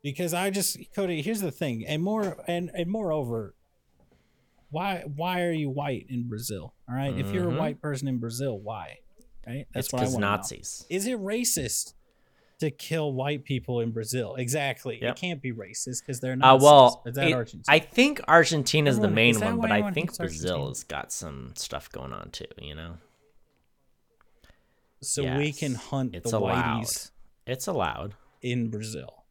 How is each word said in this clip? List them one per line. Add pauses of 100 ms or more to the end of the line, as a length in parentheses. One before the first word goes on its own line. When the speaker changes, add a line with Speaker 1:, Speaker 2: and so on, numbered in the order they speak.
Speaker 1:
Because
I
just, (180)
Cody,
here's
the
thing,
and
more, (100)
and,
and
moreover, (1160)
why, (100)
why
are
you
white
in
Brazil? (140)
All
right,
if
you're
a
Speaker 2:
Mm-hmm.
Speaker 1:
white
person
in
Brazil,
why? (460)
Right?
That's
Speaker 2:
It's
Speaker 1:
what
I
Speaker 2:
'cause
Speaker 1:
wanna
know.
Speaker 2:
Nazis.
Speaker 1:
Is
it
racist (640)
to
kill
white
people
in
Brazil?
Exactly.
Speaker 2:
Yep.
Speaker 1:
It
can't
be
racist
'cause
they're
Speaker 2:
Uh,
Speaker 1:
not.
Speaker 2:
well,
Speaker 1:
Is
that
Speaker 2:
it,
Speaker 1:
Argentina?
Speaker 2:
I
think
Argentina's
the
Speaker 1:
Everyone,
Speaker 2:
main
Speaker 1:
is
that
Speaker 2:
one,
Speaker 1:
why
Speaker 2:
but
I
Speaker 1:
everyone
Speaker 2:
think
Speaker 1:
thinks
Argentina? (100)
Speaker 2:
Brazil
has
got
some
stuff
going
on
too, (120)
you
know? (2000)
Speaker 1:
So (140)
we
can
Speaker 2:
Yes.
Speaker 1:
hunt
Speaker 2:
It's
Speaker 1:
the
Speaker 2:
allowed.
Speaker 1:
whiteys (360)
Speaker 2:
It's
allowed. (260)
Speaker 1:
in
Brazil. (160)